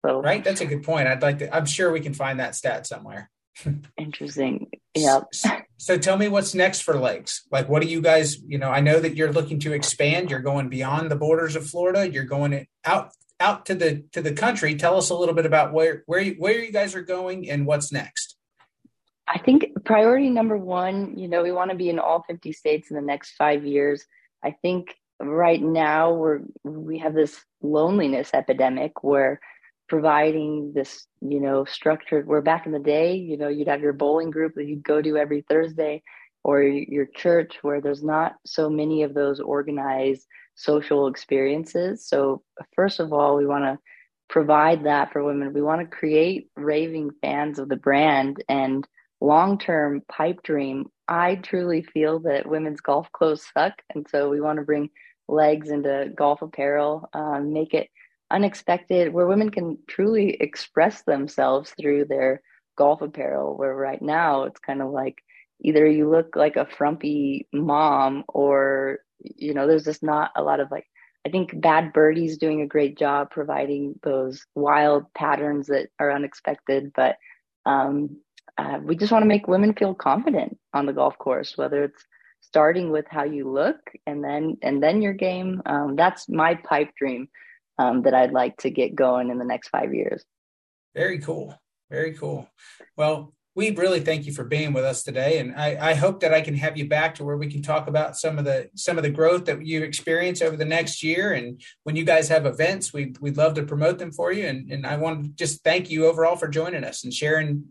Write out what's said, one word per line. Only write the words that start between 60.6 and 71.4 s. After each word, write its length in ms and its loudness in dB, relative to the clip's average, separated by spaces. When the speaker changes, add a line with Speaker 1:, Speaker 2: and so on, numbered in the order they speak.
Speaker 1:
themselves 760 0
through 240 2
their 380 0
golf 240 4
apparel, 560 -4
where 180 -2
right 280 -6
now 400 2
it's 180 -8
kind 220 -6
of 80 -6
like, 320 -6
either 260 6
you 240 4
look 260 2
like 200 2
a 100 0
frumpy 840 -2
mom, 760 2
or, 720 2
you 340 -8
know, 120 0
there's 180 6
just 180 -6
not 340 0
a 60 0
lot 180 0
of, 100 -4
like, 160 -10
I 40 -4
think 280 -4